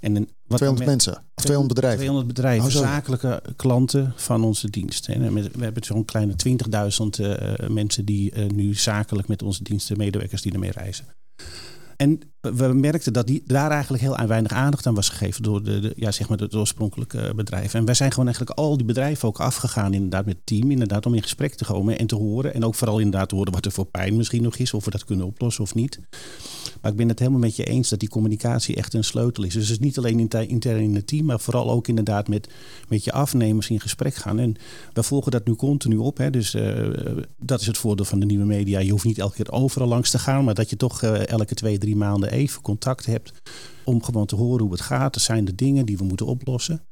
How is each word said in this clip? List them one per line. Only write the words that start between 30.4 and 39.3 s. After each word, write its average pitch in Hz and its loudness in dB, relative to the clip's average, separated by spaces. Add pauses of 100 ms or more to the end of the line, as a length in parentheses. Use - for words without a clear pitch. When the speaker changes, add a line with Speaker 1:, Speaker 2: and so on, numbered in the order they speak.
Speaker 1:
intern 113 0
in 104 2
het 101 0
team, 151 0
maar 127 2
vooral 120 0
ook 117 2
inderdaad 107 2
met, 104 -2 (400)
met 107 0
je - -4
afnemers 113 2
in 110 0
gesprek - -4
gaan. 104 -2
En 117 2 (380)
we 110 0
volgen 135 0
dat 117 0
nu 117 2
continu 135 2
op, 120 0
hè. 139 0
Dus, 117 0
eh, 107 0 (560)
dat 127 -2
is 101 -2
het 113 -2
voordeel 101 0
van 98 0
de 101 2
nieuwe 101 2
media. 101 2
Je 95 2
hoeft 101 2
niet 110 2
elke 101 -2